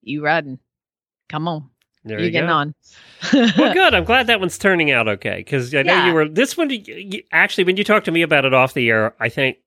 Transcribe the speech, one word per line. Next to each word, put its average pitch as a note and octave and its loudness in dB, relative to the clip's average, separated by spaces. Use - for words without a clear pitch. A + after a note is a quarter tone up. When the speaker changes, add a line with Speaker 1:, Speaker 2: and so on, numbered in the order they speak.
Speaker 1:
you D3 -8
riding. D3+ -2
Come D#3 -6
on." D#3 -8
Speaker 2:
There A2 -10
Speaker 1:
You're E3+ -2
Speaker 2:
you E3+ 0
Speaker 1:
getting E3 -2
Speaker 2:
go. E3+ 0
Speaker 1:
on. D3 -2
<laughs> - -
Speaker 2:
Well, A3+ 2
good. F4 4
I'm F3 2
glad A#3+ 2
that A3+ 2
one's F3+ -4
turning E3+ 2
out A#2 2
okay. G2 -4
'Cause C3 -6
I C#3 0
know C#3+ 2
Speaker 1:
Yeah. E3 2
Speaker 2:
you F3 0
were, D#3 2
this G3+ -2
one, E4 -2
y-, A#3 -8
y-, F#3+ -12
actually, F#3 0
when F#3 2
you G#3 -2
talked G#3 2
to E3 -4
me E3+ 2
about D3 2
it C3 2
off C3 2
the B2 0
air, A2 0
I A2+ -4
think C3 -2